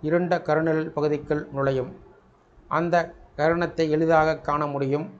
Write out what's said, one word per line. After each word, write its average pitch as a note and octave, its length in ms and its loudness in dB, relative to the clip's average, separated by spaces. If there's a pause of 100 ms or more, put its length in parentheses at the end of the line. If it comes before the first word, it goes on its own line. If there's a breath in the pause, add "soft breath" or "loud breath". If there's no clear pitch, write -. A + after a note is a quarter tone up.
இருண்ட F3 260 2 (140)
கருநிழல் D#3+ 500 0
பகுதிக்குள் D3+ 440 0 (140)
நுழையும். C3+ 340 -2 (880)
அந்த E3+ 180 0 (420)
கிரகணத்தை E3 460 0 (100)
எளிதாக D#3+ 520 4
காண D3 160 0 (120)
முடியும். C#3 320 -2 (140)